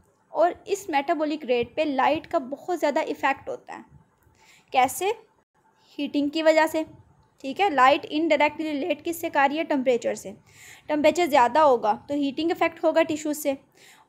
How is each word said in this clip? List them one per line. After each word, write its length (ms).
और 340
इस 220
मेटाबॉलिक 560
रेट 300
पे 100
लाइट 400
का 140
बहुत 400
ज़्यादा 220
इफ़ेक्ट 480
होता 240
है। 120
कैसे? 320
हीटिंग 320
की 100
वजह 260
से, 180
ठीक 180
है। 140
लाइट 320
इनडायरेक्टली 680
रिलेट 300
किससे 280
कर 200
रही 80
है? 60
टेम्परेचर 520
से। 200
टेम्परेचर 380
ज़्यादा 360
होगा 320
तो 60
हीटिंग 360
इफेक्ट 320
होगा 200
टिश्यूज 320
से, 220